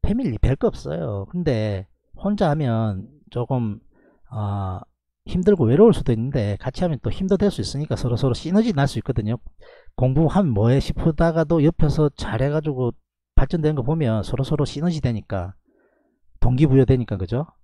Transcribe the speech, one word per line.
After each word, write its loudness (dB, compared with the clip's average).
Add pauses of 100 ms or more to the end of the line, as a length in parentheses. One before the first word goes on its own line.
패밀리 -2
별거 0
없어요. -6
근데 -2 (300)
혼자 0
하면 -2 (220)
조금, -4 (500)
어, -6 (460)
힘들고 2
외로울 6
수도 -2
있는데 -2
같이 -6
하면 -2
또 -4
힘도 -2
될 2
수 -8
있으니까 -4
서로서로 0
시너지 0
날 2
수 -6
있거든요. -4 (580)
공부하면 2
뭐해 4
싶다가도 0
옆에서 4
잘해가지고 -2 (440)
발전되는 2
거 -2
보면 0
서로서로 -2
시너지 -2
되니까, -4 (880)
동기부여 6
되니까, 0
그죠? -4 (180)